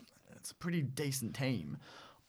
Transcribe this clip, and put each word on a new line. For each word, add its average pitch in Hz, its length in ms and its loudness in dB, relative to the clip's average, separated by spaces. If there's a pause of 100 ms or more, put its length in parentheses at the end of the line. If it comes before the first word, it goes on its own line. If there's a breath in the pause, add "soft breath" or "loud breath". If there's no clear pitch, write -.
(320)
that's - 200 -12
a - 40 -16
pretty 175 260 2
decent 135 540 0
team. 123 420 2 (520 loud breath)